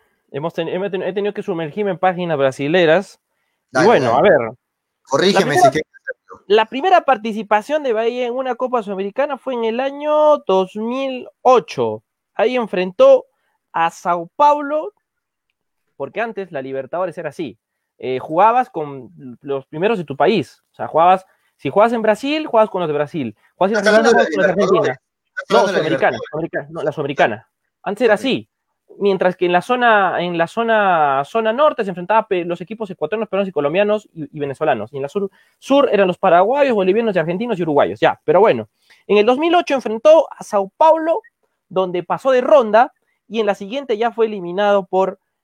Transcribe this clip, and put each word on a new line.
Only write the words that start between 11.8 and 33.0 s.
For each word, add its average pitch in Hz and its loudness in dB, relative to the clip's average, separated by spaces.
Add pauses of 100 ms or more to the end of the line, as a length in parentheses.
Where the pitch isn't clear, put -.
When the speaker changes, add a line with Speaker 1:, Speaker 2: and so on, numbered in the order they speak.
Speaker 1:
Ahí 240 0
enfrentó 220 2 (440)
a 165 -2
Sao 175 -6
Paulo, 294 0 (1040)
porque 139 -10
antes 202 -8
la 135 -8
Libertadores 139 -6
era 160 -10
así. 139 -10 (400)
Eh, 127 -6
jugabas 214 2
con 143 -10 (300)
los 139 -8
primeros 185 -2
de 165 -8
tu 143 -10
país. 156 0
O - -20
sea, 113 -8
jugabas, 180 2 (280)
si - -8
jugabas 214 2
en 226 -4
Brasil, 277 -2
jugabas 220 2
con 190 -6
los 170 -4
de 147 -4
Brasil. 143 -6 (200)
Jugabas 190 -2
en 226 -2
Speaker 2:
Estás 208 2
Speaker 1:
Argentina, 226 4
Speaker 2:
hablando 233 4
de - 2
Speaker 1:
jugabas - -6
con 196 -4
los 190 2
de - -
Speaker 2:
la 180 0
Speaker 1:
Argentina. 185 2
Speaker 2:
Libertadores. - -4 (360)
Estás - -12
Speaker 1:
No, 214 4
Speaker 2:
hablando 196 2
de - -4
la 170 -2
Speaker 1:
Sudamericana, 160 0
Speaker 2:
Libertadores. - -10
Speaker 1:
Sudamericana, 156 -8
no, 165 -10
la 151 -2
Sudamericana. 139 -2 (340)
Antes 202 -6
era 220 4
Speaker 2:
Ok. 202 -10
Speaker 1:
así. 208 -4 (480)
Mientras 185 0
que 180 -2
en 175 0
la 175 2
zona, 214 2
en 175 -4
la 165 0
zona, 185 0
zona 220 -2
norte 277 0
se 196 -4
enfrentaba 185 0
pe-, 180 -2
los 175 -6
equipos 214 -12
ecuatorianos, 208 -6